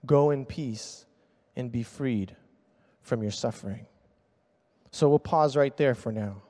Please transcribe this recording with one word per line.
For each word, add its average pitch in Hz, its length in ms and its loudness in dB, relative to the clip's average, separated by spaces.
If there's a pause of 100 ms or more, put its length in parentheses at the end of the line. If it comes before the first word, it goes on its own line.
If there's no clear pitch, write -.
Go 147 240 6
in 135 160 -2
peace - 640 -10 (480)
and 123 160 -8
be 120 100 -2
freed 113 560 -4 (640)
from 113 220 -4
your 104 80 -4
suffering." 107 560 -8 (1040)
So 147 180 4
we'll 147 80 6
pause 151 380 2
right 139 220 2
there 135 180 2
for 117 160 -8
now. 104 380 -8